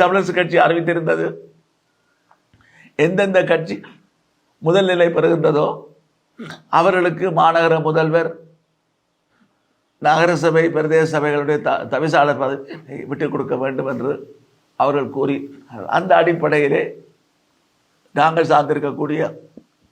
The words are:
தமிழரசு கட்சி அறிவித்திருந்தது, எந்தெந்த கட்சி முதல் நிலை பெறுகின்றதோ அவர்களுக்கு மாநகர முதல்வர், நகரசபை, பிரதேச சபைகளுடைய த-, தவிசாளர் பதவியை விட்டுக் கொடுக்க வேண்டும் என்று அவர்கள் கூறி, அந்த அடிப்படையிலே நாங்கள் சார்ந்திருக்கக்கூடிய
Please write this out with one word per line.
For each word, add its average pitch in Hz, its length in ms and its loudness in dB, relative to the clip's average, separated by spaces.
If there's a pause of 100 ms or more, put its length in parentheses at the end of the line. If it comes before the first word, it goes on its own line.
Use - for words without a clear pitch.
தமிழரசு 180 360 2
கட்சி 170 280 0
அறிவித்திருந்தது, 165 600 0 (1800)
எந்தெந்த 185 360 2 (100)
கட்சி 165 260 -2 (840)
முதல் 185 300 2
நிலை 175 260 4
பெறுகின்றதோ 156 500 2 (1120)
அவர்களுக்கு 175 460 2 (140)
மாநகர 165 360 4 (120)
முதல்வர், 160 440 0 (1700)
நகரசபை, 160 600 2 (120)
பிரதேச 156 360 2
சபைகளுடைய 147 540 0
த-, 127 160 -2 (100)
தவிசாளர் 147 500 2
பதவியை 139 560 -8 (120)
விட்டுக் 143 240 -6
கொடுக்க 135 280 -4
வேண்டும் 135 300 -4
என்று 123 200 -4 (680)
அவர்கள் 139 380 -2
கூறி, 139 180 -2 (640)
அந்த 180 140 0 (100)
அடிப்படையிலே 151 600 0 (1300)
நாங்கள் 160 360 2
சார்ந்திருக்கக்கூடிய 147 720 0 (720)